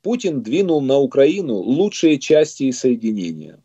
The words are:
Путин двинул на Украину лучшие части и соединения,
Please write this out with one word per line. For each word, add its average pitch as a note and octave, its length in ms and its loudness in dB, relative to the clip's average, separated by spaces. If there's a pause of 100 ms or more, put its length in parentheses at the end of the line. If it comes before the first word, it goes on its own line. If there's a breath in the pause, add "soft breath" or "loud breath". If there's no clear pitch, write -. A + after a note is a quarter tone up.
Путин F#3+ 420 -4
двинул D#3 380 0
на C3+ 180 2
Украину C#3+ 580 2
лучшие D3+ 640 0
части D3+ 440 2
и C3+ 100 0
соединения, G#2 920 -4